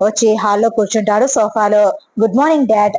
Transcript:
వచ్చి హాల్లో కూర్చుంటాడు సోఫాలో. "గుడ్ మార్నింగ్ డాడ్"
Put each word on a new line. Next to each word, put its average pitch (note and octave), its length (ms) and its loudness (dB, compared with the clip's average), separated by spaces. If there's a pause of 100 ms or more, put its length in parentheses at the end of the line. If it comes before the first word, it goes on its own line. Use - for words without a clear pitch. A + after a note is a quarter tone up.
వచ్చి G#3+ 320 0
హాల్లో G#3+ 360 0
కూర్చుంటాడు G#3+ 560 -2
సోఫాలో. G#3 580 0 (360)
"గుడ్ G#3 160 0
మార్నింగ్ C#4+ 320 2
డాడ్" G#3 300 2